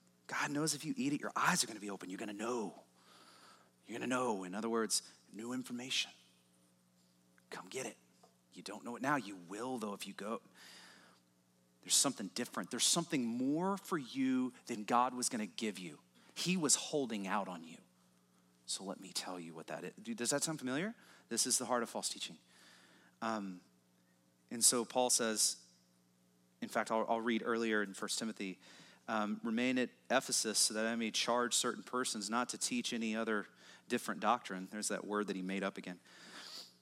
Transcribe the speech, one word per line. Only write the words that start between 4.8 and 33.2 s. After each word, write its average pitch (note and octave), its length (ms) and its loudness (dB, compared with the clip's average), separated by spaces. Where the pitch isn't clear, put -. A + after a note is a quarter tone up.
new A2+ 200 -6
information. B2 580 -2
Come - 200 -10
get B2+ 160 -4
it. G#2+ 100 -8
You F2+ 80 -16
don't G#2 220 -10
know A#2+ 120 -6
it G#2+ 60 -6
now. C#3+ 140 4
You G2+ 200 -2
will, A#2+ 300 -4
though, G#2 160 -4
if F#2 120 -8
you G2+ 80 -10
go. G#2+ 260 -4
There's - 120 0
something A2+ 400 4
different. A#2 360 -4
There's A#2 160 2
something E3 380 2
more C#3+ 520 0
for F#3 220 -2
you B2+ 540 0
than G#2+ 180 -4
God B2+ 300 4
was B2 140 0
gonna A2 180 -2
give F#2+ 320 -4
you. D#2+ 200 -10
He F3+ 220 2
was D3+ 180 6
holding A2+ 540 0
out G2 180 0
on F2 160 -8
you. E2 140 -14
So - 160 -4
let F#2+ 180 -6
me F2+ 140 -14
tell F#2 240 -4
you E2 160 -10
what D#2+ 140 -10
that D#2 160 -6
is. F2+ 80 -8
Dude, A2+ 140 -6
does A#2 140 0
that C#3+ 120 2
sound D#3 160 -2
familiar? C#3+ 360 -2
This A#2 180 0
is B2 120 4
the B2+ 80 -4
heart B2 160 2
of A2 80 -4
false G2+ 180 -4
teaching. - 300 -8
Um, G2+ 400 -4
and A#2 140 0
so A#2+ 200 8
Paul B2 260 2
says, A2+ 460 2
in G#2+ 60 -6
fact, A2+ 200 0
I'll, A2+ 180 4
I'll A2+ 120 4
read A2+ 240 2
earlier A2+ 380 2
in G2 100 -4
First - 260 -4
Timothy, G#2 400 -6
um, G#2+ 380 0
"Remain A#2+ 320 2
at B2 140 2
Ephesus A#2 480 4
so - 160 4
that A2 120 2
I A#2 100 2
may A2+ 140 0
charge A#2+ 440 4
certain G#2+ 280 2
persons A#2 480 -2
not A#2+ 180 2
to - 100 -6
teach B2 360 0
any A2+ 200 0
other A2 320 0